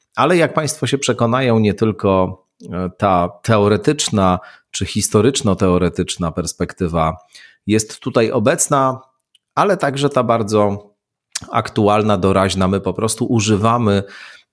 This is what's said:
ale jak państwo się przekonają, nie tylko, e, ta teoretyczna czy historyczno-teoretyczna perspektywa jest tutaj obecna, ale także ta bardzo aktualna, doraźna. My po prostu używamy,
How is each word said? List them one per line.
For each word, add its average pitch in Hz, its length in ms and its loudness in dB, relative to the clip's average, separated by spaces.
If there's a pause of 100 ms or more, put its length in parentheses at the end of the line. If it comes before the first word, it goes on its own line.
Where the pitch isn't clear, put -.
(160)
ale 151 200 2
jak 160 180 0
państwo 143 320 -4
się 139 120 -2
przekonają, 120 600 0
nie 104 160 2
tylko, 95 680 0 (300)
e, 90 260 -6
ta 90 300 2 (140)
teoretyczna 104 960 2 (320)
czy - 160 -8
historyczno-teoretyczna 92 1500 0
perspektywa 82 840 -4 (500)
jest 107 340 -2
tutaj 117 300 0
obecna, 135 680 0 (540)
ale 185 220 0
także 139 320 -2
ta 135 140 0
bardzo 107 680 0 (580)
aktualna, 107 680 0
doraźna. 95 520 2
My 98 120 0
po 92 140 -4
prostu 110 320 -4
używamy, 107 760 2 (500)